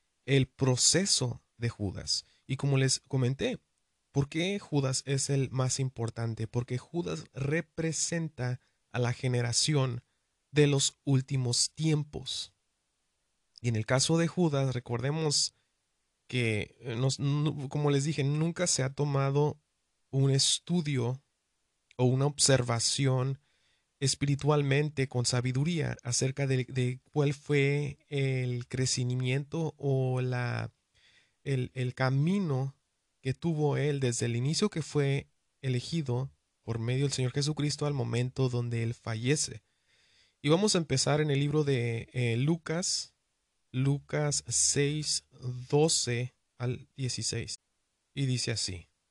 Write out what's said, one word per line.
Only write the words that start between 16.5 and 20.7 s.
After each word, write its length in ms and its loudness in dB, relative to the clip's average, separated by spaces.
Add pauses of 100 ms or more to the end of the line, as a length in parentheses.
eh, 160 -8
nos, 240 0
nu-, 480 0
como 220 0
les 140 2
dije, 200 -2
nunca 420 0
se 160 0
ha 100 -2
tomado 680 0 (500)
un 200 4
estudio 920 0 (720)